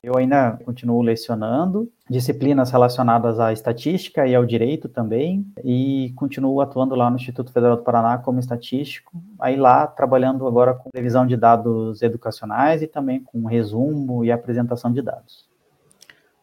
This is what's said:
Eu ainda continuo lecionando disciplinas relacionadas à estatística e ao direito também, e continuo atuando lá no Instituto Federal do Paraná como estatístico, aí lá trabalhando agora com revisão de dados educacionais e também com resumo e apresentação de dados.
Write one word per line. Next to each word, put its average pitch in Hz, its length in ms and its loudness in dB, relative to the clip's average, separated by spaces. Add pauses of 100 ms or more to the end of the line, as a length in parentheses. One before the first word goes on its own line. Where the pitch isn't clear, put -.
Eu 123 160 -4
ainda 131 360 2 (120)
continuo 120 380 -2
lecionando 120 880 -2 (180)
disciplinas 131 600 0
relacionadas 120 720 2
à 113 120 0
estatística 143 760 -4
e 123 60 2
ao 123 120 4
direito 120 420 -2
também, 131 560 -4 (180)
e 131 520 -2
continuo 135 460 -2
atuando 131 340 -2
lá 120 160 2
no 123 60 0
Instituto 123 360 -8
Federal 120 240 4
do 120 60 -6
Paraná 117 340 2
como 123 220 -2
estatístico, 127 840 -8 (200)
aí 131 160 0
lá 139 320 6
trabalhando 131 580 0
agora 123 260 4
com 127 220 -8
revisão 123 320 2
de 123 100 0
dados 113 640 2
educacionais 117 800 -2
e 156 60 -4
também 135 340 -4
com 117 240 -8
resumo 120 800 -2
e 117 60 2
apresentação 120 600 -2
de 135 100 -2
dados. - 460 -12 (960)